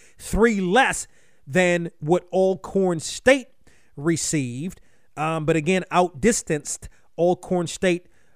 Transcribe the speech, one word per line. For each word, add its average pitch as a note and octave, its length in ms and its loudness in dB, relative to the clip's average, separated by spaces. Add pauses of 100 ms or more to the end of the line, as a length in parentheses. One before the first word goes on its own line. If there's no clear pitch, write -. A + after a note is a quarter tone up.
(180)
three G#3 420 2
less F#3+ 480 0 (380)
than F3 540 0
what E3 320 0
Alcorn F#3+ 680 0
State - 480 0 (480)
received, C#3+ 840 -4 (360)
um, D#3 280 -4
but E3+ 100 2
again, E3 360 0
outdistanced F3 1000 -2 (260)
Alcorn F3 520 0
State F3+ 400 -2 (280)